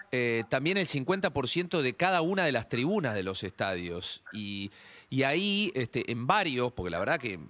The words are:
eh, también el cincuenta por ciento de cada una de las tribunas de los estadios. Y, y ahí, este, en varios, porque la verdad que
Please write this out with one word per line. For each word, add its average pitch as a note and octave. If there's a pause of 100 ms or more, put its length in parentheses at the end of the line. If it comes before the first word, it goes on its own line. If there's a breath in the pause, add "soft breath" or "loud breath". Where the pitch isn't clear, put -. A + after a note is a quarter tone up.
(120)
eh, A#2
también D3+
el F#3
cincuenta F3
por C3
ciento F3
de B2+
cada F3
una F#3
de C#3
las A2+
tribunas C3+
de G2
los F#2+
estadios. F#2
Y, G2+ (380 loud breath)
y C3
ahí, G3
este, B2
en A#2
varios, C#3
porque F2+
la E2
verdad C3+
que G2 (100)